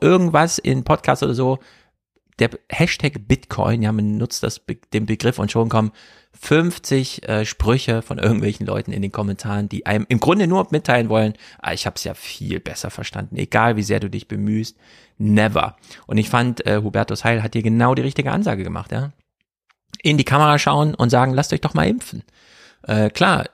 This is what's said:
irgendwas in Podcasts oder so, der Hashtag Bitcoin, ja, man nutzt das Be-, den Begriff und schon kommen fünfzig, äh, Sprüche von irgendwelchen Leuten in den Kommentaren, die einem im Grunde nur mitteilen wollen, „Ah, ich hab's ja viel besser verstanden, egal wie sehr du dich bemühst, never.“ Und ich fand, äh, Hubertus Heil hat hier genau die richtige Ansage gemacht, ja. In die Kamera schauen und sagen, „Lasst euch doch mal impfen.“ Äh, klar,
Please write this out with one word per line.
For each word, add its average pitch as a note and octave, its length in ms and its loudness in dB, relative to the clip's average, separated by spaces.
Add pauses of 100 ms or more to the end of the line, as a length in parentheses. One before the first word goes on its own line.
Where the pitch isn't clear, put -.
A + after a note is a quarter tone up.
irgendwas E3+ 560 4
in C3 260 0
Podcasts C#3+ 400 0
oder C3+ 100 0
so, C3 260 0 (800)
der A#2 100 4 (200)
Hashtag D3 580 -2
Bitcoin, A2+ 560 0
ja, G#2+ 80 0
man G#2+ 260 0
nutzt - 260 -4
das - 160 -4
Be-, - 200 -10 (120)
den G#2+ 140 -2
Begriff A2+ 340 -2
und G2+ 120 -2
schon A2+ 180 0
kommen A2 220 0 (460)
fünfzig, - 920 -2
äh, G#2+ 160 0
Sprüche A#2 560 0
von - 160 -8
irgendwelchen G#2 480 0
Leuten G2 260 -4
in G2 120 -4
den G2 80 -4
Kommentaren, G2+ 580 -4
die - 160 -8
einem G#2+ 240 -2
im A#2+ 100 2
Grunde F#3+ 280 4
nur F#3 240 0
mitteilen B2 380 2
wollen, A2 240 2 (280)
„Ah, - 120 -2
ich - 120 -6
hab's - 180 -8
ja - 120 -8
viel - 440 -10
besser - 300 -10
verstanden, - 480 -10
egal A2 380 2
wie G#2+ 80 0
sehr G#2 160 -2
du G2+ 100 -4
dich G2+ 180 -10
bemühst, G#2+ 500 -4 (420)
never.“ G#2+ 580 2 (300)
Und G#2 100 -2
ich G#2+ 140 0
fand, A#2+ 340 0
äh, G#2 160 0
Hubertus G#2+ 420 -2
Heil A#2 200 0
hat A2 100 -6
hier A2+ 80 -2
genau A#2 320 2
die B2+ 80 0
richtige C3+ 300 -4
Ansage D#3 320 -2
gemacht, E2+ 280 -8
ja. C#3 200 -4 (920)
In D3+ 160 4
die C#3 80 4
Kamera D3 320 4
schauen D3 380 2
und A#2+ 160 2
sagen, C3 240 4
„Lasst C#3+ 180 0
euch D#3 80 0
doch D3+ 140 -2
mal D#3 120 2
impfen.“ - 360 -4 (580)
Äh, G#2+ 300 2
klar, F3+ 420 2